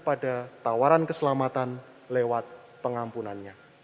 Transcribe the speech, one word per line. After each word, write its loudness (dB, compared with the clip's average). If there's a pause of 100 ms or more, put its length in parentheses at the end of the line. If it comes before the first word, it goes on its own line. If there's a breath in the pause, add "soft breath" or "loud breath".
pada -2 (160)
tawaran 4
keselamatan 0 (320)
lewat 2 (400)
pengampunannya. -6 (260)